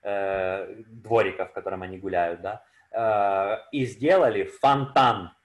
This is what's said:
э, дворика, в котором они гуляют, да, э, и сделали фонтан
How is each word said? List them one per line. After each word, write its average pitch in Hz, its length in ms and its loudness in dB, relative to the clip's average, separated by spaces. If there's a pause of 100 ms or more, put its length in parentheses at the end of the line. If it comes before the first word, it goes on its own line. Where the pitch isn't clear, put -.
э, 98 720 -4 (140)
дворика, 113 580 0
в - 60 -20
котором 95 300 -8
они 92 160 -12
гуляют, 90 440 -2
да, 98 200 -8 (300)
э, 101 680 0 (140)
и 135 140 -2
сделали 120 580 2
фонтан 135 880 2 (140)